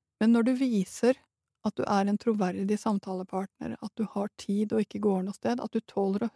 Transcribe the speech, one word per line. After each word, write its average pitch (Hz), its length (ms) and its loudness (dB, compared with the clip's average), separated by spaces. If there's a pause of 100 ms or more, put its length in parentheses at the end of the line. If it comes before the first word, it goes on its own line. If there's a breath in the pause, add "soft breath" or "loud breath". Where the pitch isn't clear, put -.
(200)
Men 226 120 6
når 233 120 6
du 254 100 4
viser 247 640 2 (460)
at 214 120 -4
du - 80 -4
er 196 240 2
en 208 100 0
troverdig 196 600 0
samtalepartner, 196 1000 -4
at 214 160 -10
du 220 80 -2
har 202 320 -4
tid 208 360 -2
og 220 100 2
ikke 202 180 -6
går 196 240 2
noe 196 100 -6
sted, 240 260 -2
at - 120 -8
du 226 80 -2
tåler 196 460 -2
å 220 100 -6